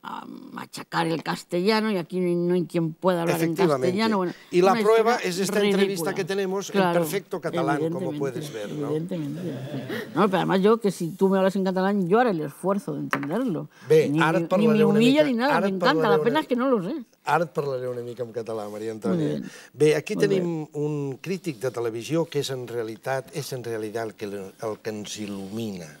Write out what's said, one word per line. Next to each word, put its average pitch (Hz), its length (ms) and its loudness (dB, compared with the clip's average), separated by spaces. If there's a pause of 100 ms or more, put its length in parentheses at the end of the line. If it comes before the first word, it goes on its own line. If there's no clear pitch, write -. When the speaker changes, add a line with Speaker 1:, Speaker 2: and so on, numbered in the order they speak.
Speaker 1:
a - 160 -12 (280)
machacar - 560 -4
el 160 160 -2
castellano, 214 640 0
y 202 60 0
aquí 180 240 -4
no 180 80 0
hay, 175 80 2
no 175 180 2
hay 180 100 2
quien 165 300 -2
pueda 180 280 0
hablar 165 160 0
en 165 80 0
Speaker 2:
Efectivamente. 156 420 2
Speaker 1:
castellano. 214 300 2
Bueno, 180 140 0 (200)
Speaker 2:
Y 175 100 4
la 190 100 6
Speaker 1:
una 226 100 2
Speaker 2:
prueba 226 320 6
Speaker 1:
historia 190 160 -2
Speaker 2:
es 175 100 -4
esta 196 240 0
entrevista 196 220 4 (240)
Speaker 1:
ridícula. 180 40 -4
Speaker 2:
que 196 100 -4
tenemos 190 460 -4
en - 40 -12
Speaker 1:
Claro, 180 260 4
Speaker 2:
perfecto 165 400 -4
catalán, 151 380 0 (120)
como 170 220 -4
Speaker 1:
evidentemente, 147 80 -6
Speaker 2:
puedes 139 320 -6
ver, 107 200 -8
¿no? 147 140 -4
Speaker 1:
evidentemente. 156 540 -4 (760)
No, 202 120 4
pero 185 100 0
además 165 260 2
yo, 220 160 6
que 196 140 0
si 170 160 -4
tú 190 200 2
me 190 100 4
hablas 190 180 2
en 190 80 0
catalán, 185 440 0
yo 214 120 6
haré 254 100 4
el 170 100 -2
esfuerzo 165 540 -4
de 143 60 -6
entenderlo. 147 680 -2 (200)
Speaker 2:
Bé, 147 200 6
Speaker 1:
Ni 151 140 2
Speaker 2:
ara 165 160 4
Speaker 1:
me, 170 60 0
Speaker 2:
et 160 40 -8
parlaré 214 240 4
Speaker 1:
ni 214 60 4
me 208 60 6
Speaker 2:
una 202 140 4
Speaker 1:
humilla 269 260 6
Speaker 2:
mica, 277 80 2
Speaker 1:
ni - 20 2
nada, 254 220 2
Speaker 2:
ara 175 100 2
Speaker 1:
me - 40 2
Speaker 2:
et 190 40 -2
Speaker 1:
encanta, 175 280 2
Speaker 2:
parlaré 156 160 4
Speaker 1:
la 151 40 2
pena 240 160 2
Speaker 2:
una, - 40 2
Speaker 1:
es - 40 -6
que 247 100 0
no 247 140 0
lo 220 140 2
sé. 220 100 -4 (300)
Speaker 2:
ara 160 200 2
et 156 60 -8
parlaré 135 380 -4
una 123 140 -6
mica 120 200 -10
en 113 100 -8
català, 110 380 -6
Maria 107 240 -6
Antònia. 110 220 -2
Speaker 1:
Muy 156 100 0
bien. 104 240 -4 (220)
Speaker 2:
Bé, 151 240 4
aquí 156 180 -4
Speaker 1:
Molt 202 140 2
bé. 196 80 2
Speaker 2:
tenim 170 380 -4
un 147 460 -4
crític 165 380 -8
de 127 140 -4
televisió 120 540 -4
que 143 200 -6
és - 40 -6
en 123 180 -8
realitat, 117 680 -6
és 143 180 -8
en 123 120 -8
realitat 113 420 -6
el 101 80 -10
que, 110 120 -10
el 101 540 -8
que 113 100 -8
ens 104 280 -10
il·lumina. 98 720 -8 (120)